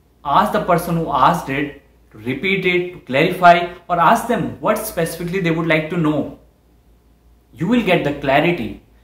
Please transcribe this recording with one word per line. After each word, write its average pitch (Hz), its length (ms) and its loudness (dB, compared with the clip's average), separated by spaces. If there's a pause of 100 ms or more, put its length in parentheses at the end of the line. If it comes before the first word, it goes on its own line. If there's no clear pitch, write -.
(240)
ask 175 300 2
the 202 80 0
person 170 340 0
who 165 160 -4
asked 165 380 2
it 143 320 -6 (300)
to 113 80 -20
repeat 175 460 -4
it, 180 280 -2
to - 60 -18
clarify, 175 720 2 (160)
or 175 100 0
ask 202 280 4
them 165 340 -4
what 208 160 0
specifically 175 640 -4
they 165 100 2
would 165 160 -2
like 156 220 0
to 180 80 -4
know. 151 420 -2 (1120)
You 147 160 -6
will 233 160 2
get 175 200 2
the 143 100 -2
clarity. 135 720 0 (200)